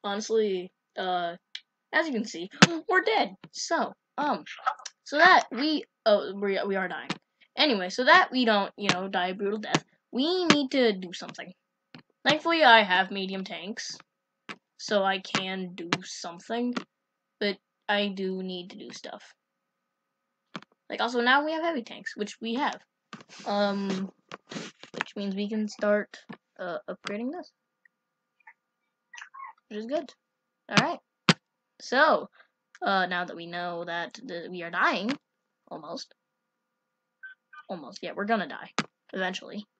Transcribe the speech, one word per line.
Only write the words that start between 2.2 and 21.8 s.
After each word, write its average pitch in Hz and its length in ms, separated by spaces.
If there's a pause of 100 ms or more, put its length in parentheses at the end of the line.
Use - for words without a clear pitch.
see, 175 240 (180)
<gasps> 330 220
we're 359 140
dead. 339 320 (160)
So, - 420 (240)
um, 254 260 (600)
so 285 140
that 330 340
we, 294 320 (220)
oh, 196 300
we, 196 300
we 196 100
are 185 120
dying. 135 220 (480)
Anyway, 214 320
so 247 160
that 349 260
we 254 140
don't, 208 320
you 202 160
know, 190 140
die 185 220
a 185 40
brutal 202 260
death, 170 240 (280)
we 339 340
need 294 260
to 240 220
do 185 200
something. 170 400 (760)
Thankfully, 311 360
I 226 200
have 190 280
medium 190 320
tanks, 185 540 (800)
so 202 260
I 190 160
can 190 560
do 170 140 (140)
something, 226 720 (640)
but 202 180 (300)
I 208 220
do 190 340
need 185 280
to 208 60
do - 140
stuff. - 420 (1600)
Like, - 120
also, 240 200
now 269 240
we 311 60
have 320 120
heavy 330 200